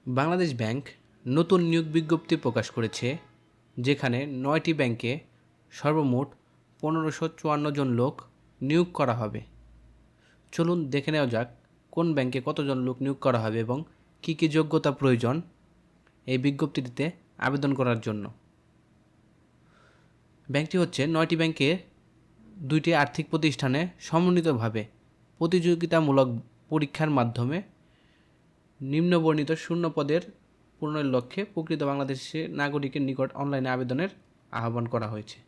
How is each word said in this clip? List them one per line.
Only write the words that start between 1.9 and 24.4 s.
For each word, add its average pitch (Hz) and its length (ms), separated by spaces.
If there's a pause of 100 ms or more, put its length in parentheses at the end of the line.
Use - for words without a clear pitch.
প্রকাশ 117 340
করেছে, 120 480 (580)
যেখানে 131 500
নয়টি 147 460
ব্যাংকে 120 400 (580)
সর্বমোট 143 580 (520)
পনেরোশো 160 480
চুয়ান্ন 151 420
জন 143 180
লোক 123 260 (460)
নিয়োগ 165 320
করা 127 220
হবে। 110 260 (1120)
চলুন 170 260 (120)
দেখে 143 200
নেওয়া 151 160
যাক 117 220 (420)
কোন 170 240
ব্যাংকে 131 300
কতজন 143 340
লোক 127 240
নিয়োগ 135 160
করা 123 200
হবে 110 220
এবং 123 240 (380)
কী 165 120
কী 160 140
যোগ্যতা 151 440
প্রয়োজন 131 500 (840)
এই 131 120
বিজ্ঞপ্তিটিতে 139 680 (340)
আবেদন 139 360
করার 123 260
জন্য। 107 240 (2250)
ব্যাংকটি 151 280
হচ্ছে 160 280
নয়টি 160 300
ব্যাংকে 160 320 (880)
দুইটি 156 360
আর্থিক 147 360
প্রতিষ্ঠানে 147 500 (180)
সমন্বিতভাবে 160 840 (560)